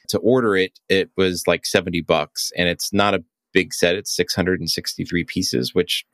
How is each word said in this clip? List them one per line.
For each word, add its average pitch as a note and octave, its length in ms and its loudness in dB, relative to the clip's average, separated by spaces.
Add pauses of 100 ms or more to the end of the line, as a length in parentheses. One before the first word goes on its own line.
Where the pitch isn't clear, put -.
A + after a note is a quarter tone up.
to - 100 0
order A2+ 380 2
it, F#2 220 0 (100)
it F#2+ 280 2
was, F#2 320 0
like, E2+ 180 2
seventy F2 340 0
bucks, D#2 560 -2
and F2 120 2
it's - 240 -4
not G2+ 200 4
a F#2+ 120 -2 (280)
big F2+ 220 0
set. F2 220 2
It's - 180 -6
six - 180 -2
hundred F#2 280 0
and E2 100 -4
sixty-three - 540 -4
pieces, B1+ 500 -4
which - 400 -2